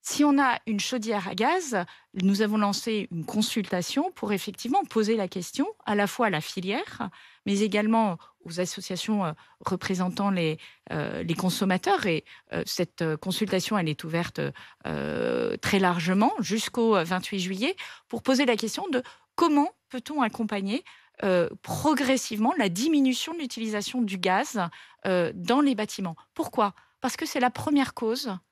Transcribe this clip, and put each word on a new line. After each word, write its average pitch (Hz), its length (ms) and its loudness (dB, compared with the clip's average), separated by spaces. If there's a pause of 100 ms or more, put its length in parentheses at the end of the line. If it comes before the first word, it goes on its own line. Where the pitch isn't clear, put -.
Si - 240 2
on 285 160 6
a 262 260 4
une 208 140 0
chaudière 208 480 -2
à 180 60 -6
gaz, 247 500 2 (300)
nous 196 260 4
avons 214 160 2
lancé 208 540 0
une 165 160 -6
consultation 214 880 -2
pour 208 200 -4
effectivement 233 520 -2
poser 220 320 0
la 196 120 -2
question 220 380 -4 (180)
à 208 100 0
la 202 120 4
fois 226 220 2
à - 20 2
la 156 100 0
filière, 196 720 -6 (340)
mais 202 160 0
également 214 560 2 (260)
aux 170 160 -10
associations, 185 680 -2
euh, 151 60 -2 (280)
représentant 185 680 0
les, 165 260 0 (360)
euh, 156 320 -4
les 165 100 0
consommateurs. 190 720 2
Et, 160 180 0 (300)
euh, - 100 -2
cette, - 380 -4
euh, 156 160 0
consultation, 190 580 -2
elle 170 120 0
est 151 140 -4
ouverte, 165 380 -4 (460)
euh, 62 720 -2
très - 220 2
largement 185 580 2
jusqu'au, 220 580 0
euh, 165 80 2
vingt-huit 185 360 -4
juillet 196 360 -2 (320)
pour 233 140 -6
poser 262 240 4
la 233 100 4
question 226 320 -4
de 254 140 0 (320)
comment 311 380 4 (180)
peut-on 269 320 -4
accompagner, 208 640 -2 (380)
euh, 180 280 4 (100)
progressivement 247 960 2
la 208 140 2
diminution 269 640 2
de 339 60 -6
l'utilisation 226 600 -4
du 202 160 0
gaz, 190 440 0 (440)
euh, 180 300 2
dans 190 260 2
les 277 140 4
bâtiments. 196 420 -4 (160)
Pourquoi ? 220 400 -2 (300)
Parce 254 140 -2
que 320 100 -6
c'est 285 140 -2
la 247 100 4
première 285 420 0
cause 233 460 -4 (140)